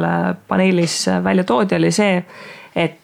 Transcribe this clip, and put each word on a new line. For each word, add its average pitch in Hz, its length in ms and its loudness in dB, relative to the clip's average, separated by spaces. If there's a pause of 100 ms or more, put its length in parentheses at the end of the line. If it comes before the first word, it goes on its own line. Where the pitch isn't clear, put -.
äh, 170 220 0 (260)
paneelis, 185 560 0
äh, 185 180 0
välja 190 240 2
toodi, 208 300 0
oli 165 180 2
see, 202 220 2 (560)
et, 165 320 -2